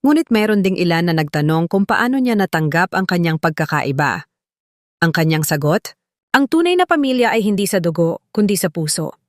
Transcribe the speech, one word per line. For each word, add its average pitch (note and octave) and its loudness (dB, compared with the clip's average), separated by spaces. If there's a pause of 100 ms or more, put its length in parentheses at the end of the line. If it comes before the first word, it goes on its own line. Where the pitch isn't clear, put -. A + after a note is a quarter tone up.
ngunit D4+ 2
meron G#3+ 2
ding F#3+ 0
ilan E3+ 0
na - -
nagtanong D#3+ 0
kung G3 0
paano B3 0
niya B3 0
natanggap E3+ 0
ang F#3+ 0
kanyang E3+ 0
pagkakaiba. D3 -2 (720)
Ang E3 0
kanyang D#3 0
sagot? D3+ -2 (400)
Ang C4+ 0
tunay E4+ 2
na F4+ 0
pamilya C4 0
ay A3 0
hindi G3+ 0
sa G#3 -2
dugo, E3+ -2
kundi G#3 0
sa E3+ -2
puso. D#3 -6 (160)